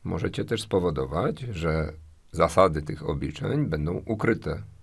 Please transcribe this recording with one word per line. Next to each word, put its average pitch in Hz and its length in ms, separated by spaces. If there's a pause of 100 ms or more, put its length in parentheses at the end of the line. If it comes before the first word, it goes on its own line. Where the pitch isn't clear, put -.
Możecie 90 420
też 110 160
spowodować, 87 760
że 80 540 (380)
zasady 82 500
tych 76 280
obliczeń 139 560
będą 80 280
ukryte 104 680 (200)